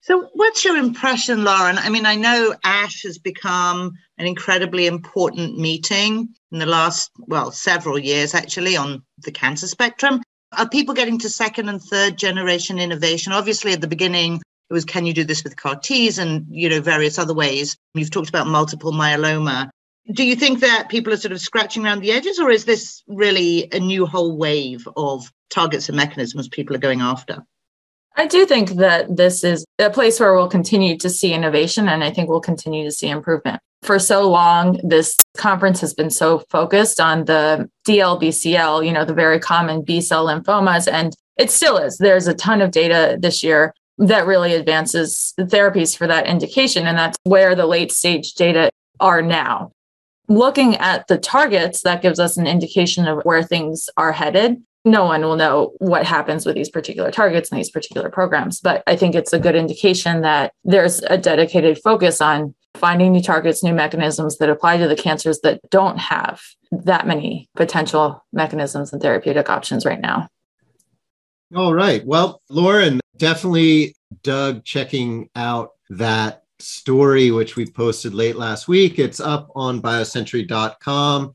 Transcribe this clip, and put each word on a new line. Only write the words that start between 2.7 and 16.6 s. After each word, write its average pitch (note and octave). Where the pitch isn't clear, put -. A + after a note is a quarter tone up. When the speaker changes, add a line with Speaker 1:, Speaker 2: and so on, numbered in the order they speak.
Speaker 1:
has E3+
become F3+
an E3+
incredibly F3+
important E3+
meeting G3+
in E3
the D#3+
last, E3
well, C3
several D#3+
years, C#3+
actually, F3+
on C#3
the -
cancer D3
spectrum. B3
Are A3+
people C4+
getting A#3
to A3
second A3
and G3+
third G3
generation F#3
innovation? E3
Obviously, G#3
at E3+
the E3
beginning, E3+
it D#3+
was, E3
"Can F3
you E3
do E3
this D3+
with -
car C#3
Ts?" A#3
and, D#3+
you E3